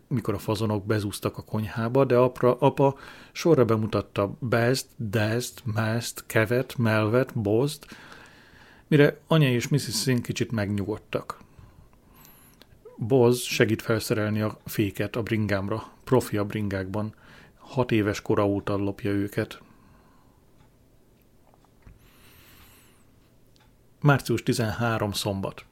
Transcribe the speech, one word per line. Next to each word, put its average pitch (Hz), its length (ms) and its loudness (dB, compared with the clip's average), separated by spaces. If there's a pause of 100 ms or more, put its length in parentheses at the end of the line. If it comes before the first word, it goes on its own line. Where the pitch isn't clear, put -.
mikor 110 280 -4
a 98 40 -6
fazonok 107 480 -2
bezúztak 104 520 -4
a 101 40 -12
konyhába, 113 640 -2
de 127 120 2
apra, 123 420 2
apa 139 400 2 (340)
sorra 147 320 4
bemutatta 104 720 0
Best, 120 480 0 (100)
Dest, 110 680 -4
Mest, 113 640 -4
Kevet, 120 500 0
Melvet, 113 600 2
Bozt, 117 480 0 (1000)
mire 143 400 4
anya 156 240 4
és 120 180 0
Mrs. 127 340 -2
Singh 123 200 0
kicsit - 280 -4
megnyugodtak. 104 880 -4 (1600)
Boz 123 380 4
segít 110 420 0
felszerelni 107 580 -2
a 107 240 -4
féket 104 520 -4
a 120 60 -2
bringámra, 101 680 -4 (120)
profi - 320 2
a 104 80 0
bringákban, 104 720 -6 (420)
hat - 360 -2
éves 104 300 2
kora 104 240 2
óta 101 300 -2
lopja 101 340 -4
őket. 101 520 -4 (4000)
Március 131 420 2
tizenhárom 113 720 -2
szombat. - 600 -6